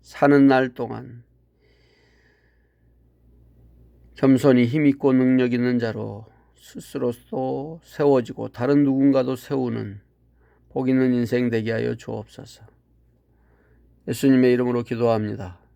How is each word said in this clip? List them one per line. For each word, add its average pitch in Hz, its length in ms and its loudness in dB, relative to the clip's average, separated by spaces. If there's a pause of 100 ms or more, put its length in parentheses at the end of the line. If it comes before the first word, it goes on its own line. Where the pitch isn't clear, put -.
사는 143 460 2
날 131 280 2
동안 120 480 -12 (3000)
겸손히 131 520 4
힘있고 139 460 0
능력 127 400 2
있는 123 260 -2
자로 110 480 -8 (300)
스스로도 135 1300 -8
세워지고 127 640 0
다른 143 340 0
누군가도 135 540 2
세우는 113 640 -6 (680)
복 131 180 -4
있는 131 260 2
인생 123 360 -2
되게 113 220 -4
하여 117 220 -4
주옵소서. - 720 -16 (1400)
예수님의 127 460 2
이름으로 123 280 -2
기도합니다. 107 760 -4 (160)